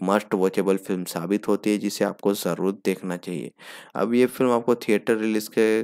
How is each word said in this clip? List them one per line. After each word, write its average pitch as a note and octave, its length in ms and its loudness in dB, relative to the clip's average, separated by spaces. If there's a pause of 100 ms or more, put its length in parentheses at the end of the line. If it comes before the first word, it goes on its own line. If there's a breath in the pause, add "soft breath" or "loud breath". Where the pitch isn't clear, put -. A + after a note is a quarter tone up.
मस्ट G2+ 300 2
वॉचेबल F#2+ 440 2
फिल्म F#2 280 -4
साबित F2+ 420 -2
होती G#2 240 0
है, G#2 60 2
जिसे G2+ 280 -2
आपको G2+ 280 0
ज़रूर F#2 520 -2
देखना F#2 320 -4
चाहिए। F2 340 -8 (440 loud breath)
अब A2+ 180 -2
ये B2 140 6
फिल्म B2 240 0
आपको A#2+ 260 2
थिएटर A2 400 0
रिलीज G#2+ 320 -2
के A2+ 160 2 (180)